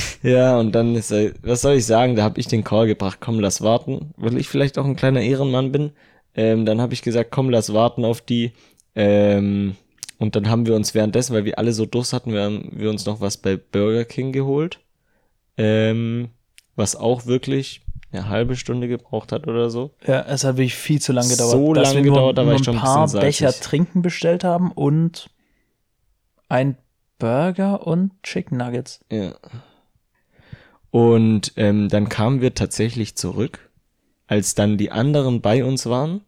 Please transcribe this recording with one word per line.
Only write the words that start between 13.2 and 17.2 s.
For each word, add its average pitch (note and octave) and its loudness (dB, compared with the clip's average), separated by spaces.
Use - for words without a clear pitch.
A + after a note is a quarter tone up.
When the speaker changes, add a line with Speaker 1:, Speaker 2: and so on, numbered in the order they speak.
Speaker 1:
was G2+ -4
bei G2 -2
Burger A2 0
King C3 -6
geholt. C#3 -2
Ähm, A2+ 0
was - -2
auch A#2+ -2